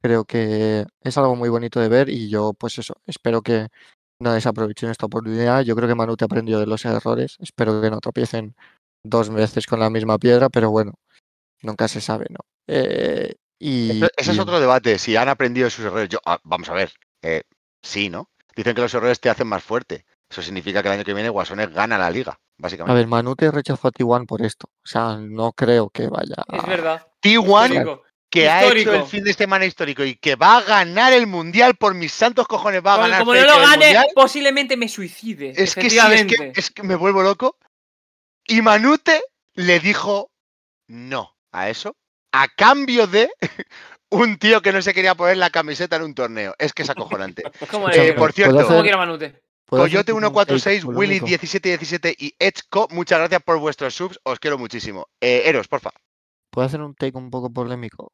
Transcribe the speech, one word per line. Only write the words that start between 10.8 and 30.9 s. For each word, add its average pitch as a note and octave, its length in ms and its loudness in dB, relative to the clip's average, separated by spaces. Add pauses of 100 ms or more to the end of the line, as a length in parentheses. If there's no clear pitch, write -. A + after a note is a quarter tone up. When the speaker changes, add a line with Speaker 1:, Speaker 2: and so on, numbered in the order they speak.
Speaker 1:
nunca A2 260 -4
se G#2+ 120 -8
sabe, - 300 -6
¿no? - 80 -18 (300)
Eh, - 680 -4 (240)
y, A#2 400 -4
Speaker 2:
Eso, E3 180 0
ese C#3 160 -4
es - 40 0
Speaker 1:
y - 40 -2
Speaker 2:
otro F3+ 200 -2
debate, B2+ 380 2
si A2+ 180 -2
han B2 120 2
aprendido B2+ 380 -2
de A2+ 40 -2
sus A2+ 140 -12
errores. G2+ 240 -4
Yo... F2 160 -6
Ah, F2 200 -2
vamos E2+ 240 -6
a E2+ 60 -8
ver, F#2 180 -4 (300)
eh, E2 200 -4 (400)
sí, G2+ 280 -6
¿no? G2+ 180 -14 (280)
Dicen A#2 180 -2
que A#2+ 60 -4
los A#2+ 140 -2
errores B2 260 -2
te - 100 0
hacen A#2 160 -2
más G2+ 160 -6
fuerte. G#2+ 420 -8 (260)
Eso F2+ 120 -14
significa G2 400 -6
que G2 60 -2
el G2 60 0
año G2+ 100 -8
que G2+ 100 -8
viene G#2+ 140 -4
Guasones G2 440 -6
gana G#2+ 260 -2
la F2+ 120 0
liga, F#2+ 280 -8 (200)
básicamente. F2 340 -6
Speaker 1:
A - 40 4
ver, A#2+ 100 2
Manute B2 460 0
rechazó C#3 360 -4
a - 40 0
T - 100 -6
one A#2+ 240 0
por A2 160 -6
esto. - 260 -8 (160)
O - 40 -20
sea, A2+ 280 -4
no A2 360 -6
creo A#2 380 2
que - 180 -6
vaya - 280 -8 (160)
Speaker 3:
Es - 120 -6
Speaker 1:
a - 20 -10
Speaker 3:
verdad. D#3+ 400 -6 (140)
Speaker 2:
T G#3+ 180 4
one, G#3+ 380 4
Speaker 3:
Histórico. C#3+ 260 -4 (280)
Speaker 2:
que D#3+ 180 4
ha F3 160 4
hecho G#3 80 6
el A3 60 4
Speaker 3:
Histórico. G#3 280 2
Speaker 2:
fin G3 180 -8
de G3+ 100 0
semana F#3+ 320 0
histórico C#3+ 380 -4
y C3 120 -6
que D3 200 0
va F#3+ 200 8
a A#3 60 4
ganar G3+ 500 2